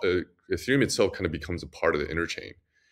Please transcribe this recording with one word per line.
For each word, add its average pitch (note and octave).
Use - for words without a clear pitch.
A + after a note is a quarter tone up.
a, F2+
Ethereum C3
itself G2+
kinda F2
becomes D#2+
a D2
part E2
of D2
the -
interchain, -